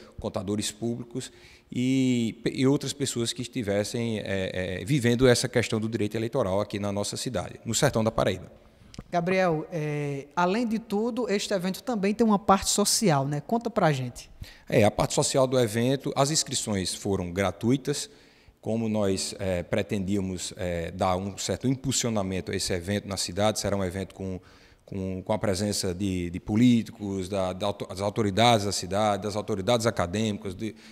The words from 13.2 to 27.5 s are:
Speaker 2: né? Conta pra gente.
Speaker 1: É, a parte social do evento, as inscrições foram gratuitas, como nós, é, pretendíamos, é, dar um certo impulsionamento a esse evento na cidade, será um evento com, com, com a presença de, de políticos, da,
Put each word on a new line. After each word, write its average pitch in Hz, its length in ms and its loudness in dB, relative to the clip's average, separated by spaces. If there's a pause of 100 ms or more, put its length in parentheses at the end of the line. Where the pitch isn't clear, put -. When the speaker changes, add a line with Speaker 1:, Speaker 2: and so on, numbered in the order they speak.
Speaker 2:
né? 147 160 -2
Conta 233 260 -2
pra 180 240 4
gente. 127 380 -6 (360)
Speaker 1:
É, 113 180 6
a 104 60 6
parte - 220 0
social 139 340 2
do 127 140 2
evento, 120 560 0
as 139 140 4
inscrições 107 640 -2
foram 92 360 -2
gratuitas, 113 800 0 (500)
como 113 300 -2
nós, 101 500 0
é, 92 240 -2
pretendíamos, 95 920 -2
é, 87 360 -4
dar 92 240 2
um 95 200 -4
certo 98 320 -4
impulsionamento 110 800 -2
a 98 60 -2
esse 95 160 -4
evento 95 340 -2
na 98 120 -6
cidade, 104 420 0
será 101 160 -2
um 98 80 0
evento 92 300 -6
com, 95 260 -8 (460)
com, 95 360 -6
com 110 100 -2
a 107 60 0
presença 98 560 -2
de, 90 360 -2
de 87 100 -6
políticos, 107 880 2
da, 92 240 -2